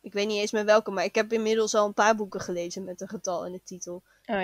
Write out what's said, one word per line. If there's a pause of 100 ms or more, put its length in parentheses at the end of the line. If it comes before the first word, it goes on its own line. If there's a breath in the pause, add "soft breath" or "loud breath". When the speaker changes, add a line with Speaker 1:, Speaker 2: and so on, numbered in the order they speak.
Speaker 1:
Ik
weet
niet
eens
meer
welke,
maar
ik
heb
inmiddels
al
een
paar
boeken
gelezen
met
een
getal
in
de
titel. (240)
Speaker 2:
Oh